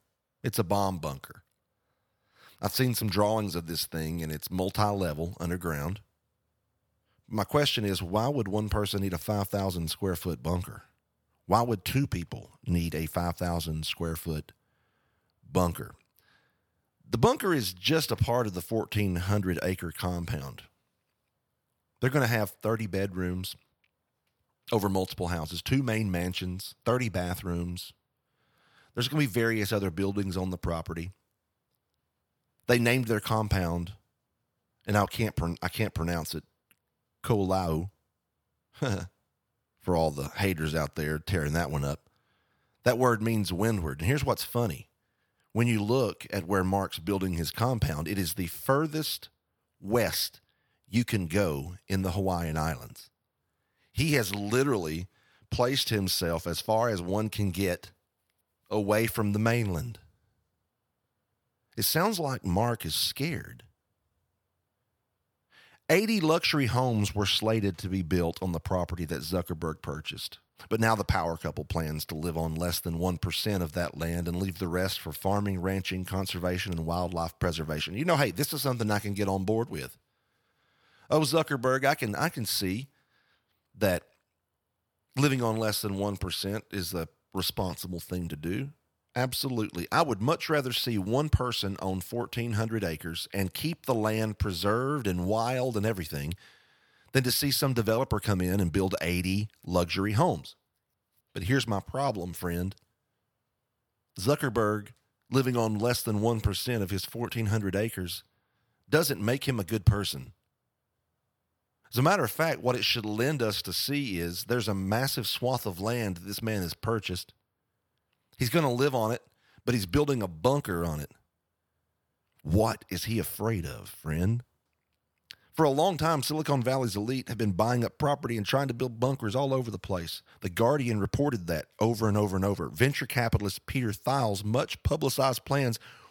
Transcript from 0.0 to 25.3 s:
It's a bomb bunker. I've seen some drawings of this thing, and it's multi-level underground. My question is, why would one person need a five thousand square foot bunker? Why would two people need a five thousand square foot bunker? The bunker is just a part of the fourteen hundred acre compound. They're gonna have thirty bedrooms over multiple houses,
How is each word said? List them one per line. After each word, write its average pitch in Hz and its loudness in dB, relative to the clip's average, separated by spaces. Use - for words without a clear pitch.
It's 123 -2
a 110 4
bomb 95 2
bunker. - -8
I've 104 -2
seen 127 2
some 110 0
drawings 104 2
of 85 -4
this 80 -4
thing, 82 -4
and 78 -4
it's 76 -8
multi-level 92 0
underground. 85 -4
My 107 2
question 143 2
is, 98 0
why 104 0
would 135 0
one 104 0
person 104 0
need 98 -2
a 87 -2
five 101 0
thousand 90 -2
square 95 -2
foot 80 -6
bunker? 90 -4
Why 107 6
would 117 0
two 139 0
people - -6
need 85 2
a 80 -2
five 85 -2
thousand 82 -2
square 82 -4
foot 76 -6
bunker? 87 0
The 117 0
bunker 190 4
is 101 -2
just 117 0
a 117 -2
part 120 2
of 101 -4
the 87 -6
fourteen 104 0
hundred 92 0
acre 90 -2
compound. 85 -6
They're 127 2
gonna 135 4
have 110 2
thirty 110 0
bedrooms 92 -2
over 101 2
multiple 95 -2
houses, 85 -4